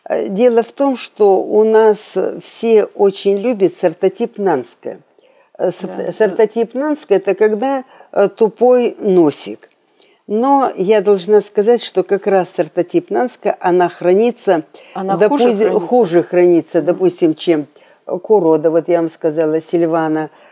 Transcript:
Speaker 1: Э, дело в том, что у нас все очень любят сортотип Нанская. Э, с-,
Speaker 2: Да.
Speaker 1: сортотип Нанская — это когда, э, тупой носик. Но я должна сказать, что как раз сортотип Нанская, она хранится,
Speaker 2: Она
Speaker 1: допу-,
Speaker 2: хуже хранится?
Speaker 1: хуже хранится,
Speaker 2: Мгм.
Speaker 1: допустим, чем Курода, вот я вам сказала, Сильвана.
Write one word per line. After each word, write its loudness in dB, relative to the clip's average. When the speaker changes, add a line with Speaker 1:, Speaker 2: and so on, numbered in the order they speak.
Speaker 1:
Э, -2
дело 2
в -10
том, -2
что 0
у 2
нас 4
все 0
очень 0
любят -2
сортотип -4
Нанская. -6
Э, -2
с-, -10
Speaker 2:
Да. -8
Speaker 1:
сортотип 0
Нанская — -2
это -4
когда, -2
э, 0
тупой 0
носик. 0
Но 0
я 0
должна 2
сказать, 0
что -4
как -2
раз 0
сортотип -4
Нанская, -4
она 0
хранится, 0
Speaker 2:
Она -4
Speaker 1:
допу-, 2
Speaker 2:
хуже 2
хранится? 0
Speaker 1:
хуже 2
хранится, 2
Speaker 2:
Мгм. -4
Speaker 1:
допустим, 0
чем -2
Курода, 2
вот -2
я 2
вам -4
сказала, -2
Сильвана. -2